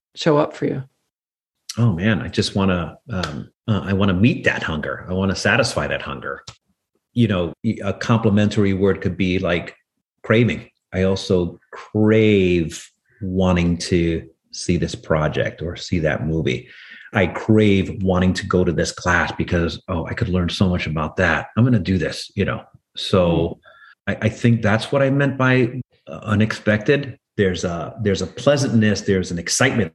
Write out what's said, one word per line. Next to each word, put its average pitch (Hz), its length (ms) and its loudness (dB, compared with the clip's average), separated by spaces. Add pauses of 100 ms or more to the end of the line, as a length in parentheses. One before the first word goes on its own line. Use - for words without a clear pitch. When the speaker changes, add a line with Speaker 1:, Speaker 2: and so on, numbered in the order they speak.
(140)
Speaker 1:
show 147 240 2
up - 160 0
for - 120 -4
you? 139 180 -4 (920)
Speaker 2:
Oh 113 160 2
man, 92 300 0
I 87 60 -8
just - 260 -2
wanna, 90 440 0 (120)
um, 85 400 -8 (160)
uh, 104 160 0
I 98 120 -2
wanna 95 200 2
meet 107 300 2
that - 180 -2
hunger. 69 460 -6
I 90 60 -8
wanna 95 200 0
satisfy 104 540 0
that 69 140 -6
hunger. 69 420 -12 (680)
You 117 120 4
know, 87 260 -2 (120)
y-, 113 180 -2
a 98 100 -2
complimentary 104 800 2
word 95 260 0
could 90 160 -4
be, 92 240 0
like, 87 340 -2 (480)
craving. 110 480 2 (240)
I 92 80 0
also 92 560 0 (140)
crave 104 1160 2 (320)
wanting 92 580 2
to 85 520 0 (220)
see - 240 -2
this 80 180 -4
project - 680 -2
or 82 120 -6
see - 240 -4
that 78 260 -2
movie. 76 440 -2 (440)
I 98 160 2
crave 98 760 2
wanting 92 320 2
to - 120 -8
go 92 180 2
to 85 80 0
this 85 200 -2
class 87 460 -2
because, 85 500 -2
oh, 85 180 -4
I 80 60 -8
could - 160 -4
learn 90 220 0
so 98 180 2
much 90 180 -2
about 76 300 -4
that. 82 300 0 (100)
I'm 110 80 4
gonna 123 140 4
do 92 200 0
this, - 360 -6
you 98 100 0
know? - 180 -4 (340)
So 85 640 2 (500)
Speaker 1:
Mm. 98 140 -2
Speaker 2:
I, 110 40 2
I - 20 2
think 117 320 2
that's 113 320 0
what 139 100 2
I 135 80 2
meant 139 280 0
by, 127 420 2 (280)
uh, 71 160 -12
unexpected. 107 960 0 (180)
There's 92 280 0
a, 85 380 -6
there's 98 200 0
a 87 40 -4
pleasantness, 113 760 2
there's 92 280 0
an 87 80 -6
excitement 131 560 -2